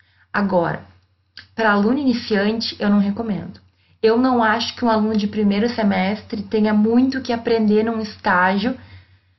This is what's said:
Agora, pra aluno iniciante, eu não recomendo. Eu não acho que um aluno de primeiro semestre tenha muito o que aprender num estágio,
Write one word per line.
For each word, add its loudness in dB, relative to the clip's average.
Agora, -2
pra 2
aluno 2
iniciante, -2
eu -2
não 4
recomendo. -4
Eu 4
não 2
acho -2
que -8
um 2
aluno 0
de 0
primeiro 0
semestre -2
tenha 0
muito 2
o -6
que -6
aprender 2
num -2
estágio, 0